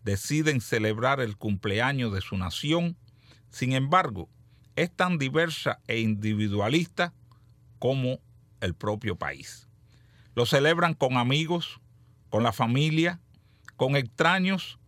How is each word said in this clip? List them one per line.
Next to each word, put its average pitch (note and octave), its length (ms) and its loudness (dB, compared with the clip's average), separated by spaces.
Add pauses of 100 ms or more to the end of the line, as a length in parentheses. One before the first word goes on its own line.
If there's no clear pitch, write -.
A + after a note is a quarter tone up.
deciden C#3+ 560 0
celebrar A2+ 580 0
el A2 180 -4
cumpleaños A2+ 760 -2
de F#2+ 60 -2
su - 160 -8
nación, D#3 600 -2 (540)
sin B2+ 220 -2
embargo, C3+ 580 0 (460)
es E3+ 180 -2
tan F3+ 240 0
diversa C#3+ 720 -2
e A2+ 100 -2
individualista G#2+ 1120 0 (680)
como B2+ 400 0 (400)
el F#2 140 -2
propio G#2 420 -4
país. - 520 -10 (680)
Lo A#2+ 100 2
celebran D#3+ 480 4
con C3 220 2
amigos, D3+ 640 0 (480)
con A2 160 2
la A#2 80 4
familia, D#3 680 2 (540)
con C3+ 220 0
extraños F3+ 920 0